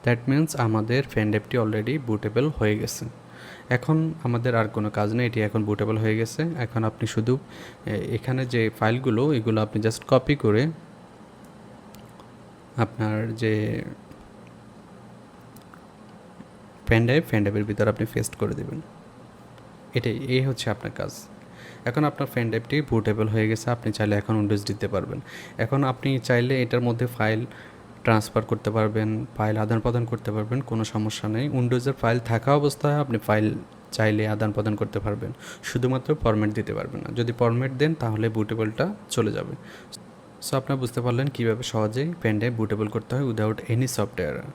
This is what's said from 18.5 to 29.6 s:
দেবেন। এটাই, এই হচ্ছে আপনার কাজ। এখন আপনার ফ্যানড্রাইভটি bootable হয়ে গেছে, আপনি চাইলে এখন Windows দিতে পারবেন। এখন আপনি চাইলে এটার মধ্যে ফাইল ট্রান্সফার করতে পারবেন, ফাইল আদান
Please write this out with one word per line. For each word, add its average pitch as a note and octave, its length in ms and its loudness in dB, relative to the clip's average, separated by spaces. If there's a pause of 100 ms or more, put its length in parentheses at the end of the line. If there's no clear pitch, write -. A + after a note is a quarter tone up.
দেবেন। - 260 -6 (1120)
এটাই, A#2 220 0 (180)
এই C3 140 4
হচ্ছে A#2+ 220 -2
আপনার - 260 -4
কাজ। - 160 -6 (720)
এখন D3+ 200 2
আপনার C#3+ 300 0
ফ্যানড্রাইভটি A#2 420 0 (140)
bootable A2 440 2
হয়ে A2 140 4
গেছে, A2 220 0
আপনি A#2 220 -2
চাইলে G#2 240 2
এখন G#2 240 0
Windows G#2 260 2
দিতে G2+ 220 -4
পারবেন। - 320 -2 (380)
এখন C#3 260 2
আপনি C3 340 0
চাইলে B2 440 2
এটার A#2+ 180 2
মধ্যে A#2+ 260 0 (120)
ফাইল A2 260 2 (600)
ট্রান্সফার A2 460 4
করতে A2 200 0
পারবেন, A2 560 0 (100)
ফাইল G#2+ 200 2
আদান A2 240 0